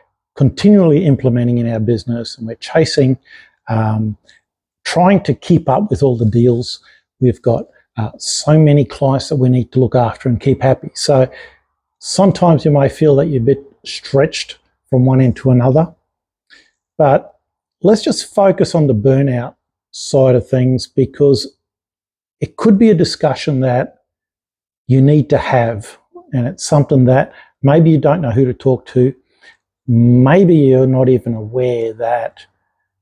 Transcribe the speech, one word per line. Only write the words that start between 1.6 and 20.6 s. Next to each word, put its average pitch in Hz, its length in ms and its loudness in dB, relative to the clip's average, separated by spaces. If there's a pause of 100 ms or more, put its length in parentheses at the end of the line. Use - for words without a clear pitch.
our 113 120 -6
business, 117 580 -6
and 113 100 -14
we're 113 80 -12
chasing, 135 640 0 (520)
um, 110 480 -4 (680)
trying 180 400 0
to 143 100 -4
keep - 360 -2
up 208 200 -2
with - 140 -2
all 127 140 0
the 117 80 -2
deals. 120 540 0 (400)
We've 123 220 0
got, 123 240 -2 (320)
uh, 110 200 -8
so - 420 0
many 147 260 4
clients 135 440 -4
that 151 80 -4
we 127 120 0
need 127 220 -2
to - 80 -2
look 127 160 0
after 120 340 -2
and 117 100 -2
keep 135 220 -2
happy. 131 320 -2
So 131 340 0 (720)
sometimes 175 680 0
you 156 60 2
may 139 180 2
feel 147 260 2
that 139 120 0
you're 135 140 -2
a 113 40 -2
bit 139 180 0 (200)
stretched - 720 -4 (320)
from 127 160 0
one 131 160 2
end 123 160 0
to 131 120 -2
another, 127 460 0 (1000)
but 147 420 0 (420)
let's 214 220 0
just - 320 -6
focus 196 400 0
on 156 100 0
the 135 80 0
burnout 131 640 -2 (360)
side 131 440 0
of 120 120 -2
things, 127 380 -2